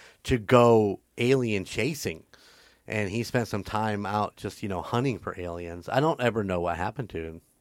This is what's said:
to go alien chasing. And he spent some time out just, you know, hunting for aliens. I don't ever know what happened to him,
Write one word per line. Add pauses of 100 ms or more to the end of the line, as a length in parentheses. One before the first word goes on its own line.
(240)
to
go (180)
alien
chasing. (600)
And
he
spent
some
time
out
just,
you
know,
hunting
for
aliens.
I
don't
ever
know
what
happened
to
him, (200)